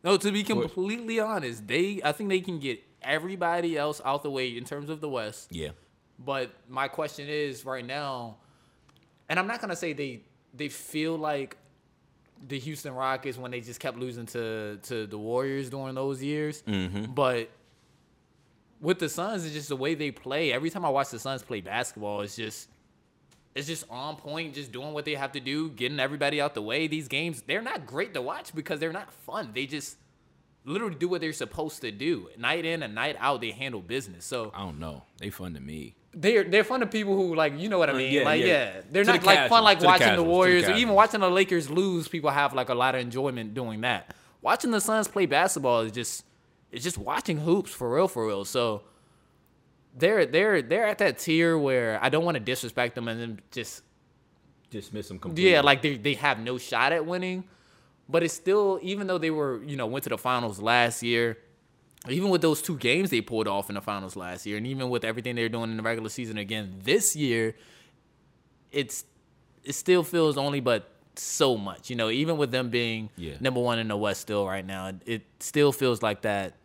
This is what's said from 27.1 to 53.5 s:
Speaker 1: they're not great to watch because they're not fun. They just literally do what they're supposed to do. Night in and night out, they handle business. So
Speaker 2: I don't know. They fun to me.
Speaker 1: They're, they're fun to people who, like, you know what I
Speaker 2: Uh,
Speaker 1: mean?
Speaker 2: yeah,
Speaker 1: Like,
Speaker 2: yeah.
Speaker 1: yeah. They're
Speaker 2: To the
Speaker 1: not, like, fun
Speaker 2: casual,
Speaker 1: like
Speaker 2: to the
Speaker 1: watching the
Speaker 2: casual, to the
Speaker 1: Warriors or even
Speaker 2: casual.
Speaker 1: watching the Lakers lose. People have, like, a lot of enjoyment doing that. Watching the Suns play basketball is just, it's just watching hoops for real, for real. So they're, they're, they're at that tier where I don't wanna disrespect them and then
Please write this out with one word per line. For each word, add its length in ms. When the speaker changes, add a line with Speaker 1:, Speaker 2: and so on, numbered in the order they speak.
Speaker 1:
they're 160
not 240
great 280
to 60
watch 340
because 260
they're 120
not 180
fun. 440
They 100
just 320
literally 280
do 140
what 140
they're 100
supposed 480
to 100
do. 460
Night 300
in 160
and 120
night 240
out, 220
they 120
handle 280
business. 460
So 280
Speaker 2:
I 40
don't 200
know. 260
They 120
fun 240
to 60
me. 340
Speaker 1:
They're, 320
they're 200
fun 160
to 60
people 300
who, 180
like, 240
you 120
know 80
what 100
I 60
Speaker 2:
Uh, 20
Speaker 1:
mean? 160
Speaker 2:
yeah, 120
Speaker 1:
Like, 180
Speaker 2:
yeah. 40
Speaker 1:
yeah. 340
They're 140
Speaker 2:
To 80
the 60
Speaker 1:
not, 80
like, 240
fun 120
Speaker 2:
casual, 20
Speaker 1:
like 140
Speaker 2:
to 40
the 40
Speaker 1:
watching 140
the 100
Speaker 2:
casual, 140
to 40
the 60
Speaker 1:
Warriors 300
or 40
even 120
Speaker 2:
casual. 160
Speaker 1:
watching 240
the 100
Lakers 400
lose. 380
People 220
have, 240
like, 140
a 60
lot 200
of 80
enjoyment 520
doing 280
that. 320
Watching 280
the 120
Suns 260
play 180
basketball 540
is 120
just, 320
it's 120
just 140
watching 400
hoops 320
for 240
real, 140
for 180
real. 200
So 380
they're, 300
they're, 380
they're 240
at 120
that 200
tier 400
where 440
I 60
don't 160
wanna 160
disrespect 540
them 140
and 120
then 200